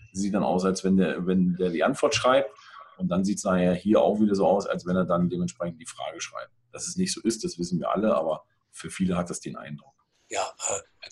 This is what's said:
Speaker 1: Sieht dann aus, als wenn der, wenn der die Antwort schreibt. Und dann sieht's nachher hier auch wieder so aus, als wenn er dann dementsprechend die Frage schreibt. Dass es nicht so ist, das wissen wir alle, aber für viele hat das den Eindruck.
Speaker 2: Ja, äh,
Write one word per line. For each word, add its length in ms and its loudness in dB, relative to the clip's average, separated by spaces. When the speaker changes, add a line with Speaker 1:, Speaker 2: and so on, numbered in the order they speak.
Speaker 1:
Sieht 220 -2
dann 80 2
aus, 240 2
als 180 0
wenn 140 4
der, 280 2
wenn 300 2
der 140 0
die 120 0
Antwort 320 2
schreibt. 360 4
Und 100 -2
dann 160 0
sieht's 200 -2
nachher 300 4
hier 280 4
auch 180 2
wieder 140 4
so 120 2
aus, 200 2
als 180 -6
wenn 120 0
er 100 2
dann 240 0
dementsprechend 500 -6
die 60 -16
Frage 340 -10
schreibt. 300 -12
Dass 140 -10
es 120 -8
nicht 160 0
so 80 -10
ist, 200 0
das 160 -8
wissen 220 -4
wir 100 -4
alle, 240 2
aber 300 -2
für 200 -14
viele 260 -2
hat 140 -4
das 100 -8
den 160 -10
Eindruck. 380 -16
Speaker 2:
Ja, 140 -4
äh, 440 -10